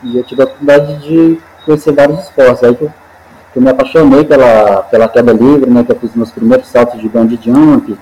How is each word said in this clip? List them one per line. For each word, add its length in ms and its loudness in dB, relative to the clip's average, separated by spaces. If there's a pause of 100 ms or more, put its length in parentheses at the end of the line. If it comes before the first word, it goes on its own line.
e 120 -6
eu 60 -2
tive 200 -4
a 20 4
oportunidade 540 -2
de 420 -2 (240)
conhecer 280 -2
vários 280 0
esportes. 420 0
Aí 120 2
que 100 -10
eu, 80 -10 (600)
que 60 -8
eu 40 0
me 80 2
apaixonei 540 2
pela, 600 2
pela 240 0
queda 240 0
livre, 360 2
né, 140 2
que 80 -4
eu 60 0
fiz 180 -12
meus 160 -6
primeiros 380 -2
saltos 320 -2
de 80 -8
bungee 340 -2
jump 600 0